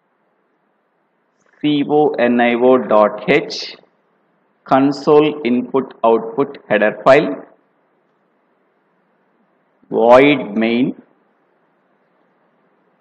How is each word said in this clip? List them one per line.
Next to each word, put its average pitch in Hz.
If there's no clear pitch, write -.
C 147
O 147
N 120
I 120
O 127
dot 107
H -
console 143
input 123
output 117
header 107
file. 143
Void 120
main. 117